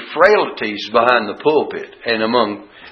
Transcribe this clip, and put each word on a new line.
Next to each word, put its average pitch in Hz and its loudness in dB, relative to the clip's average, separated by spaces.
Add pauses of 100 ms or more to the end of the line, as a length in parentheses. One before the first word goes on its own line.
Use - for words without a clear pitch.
(140)
frailties 139 0
behind 117 2
the - -10
pulpit - 0 (100)
and 117 -2
among, 110 -2 (220)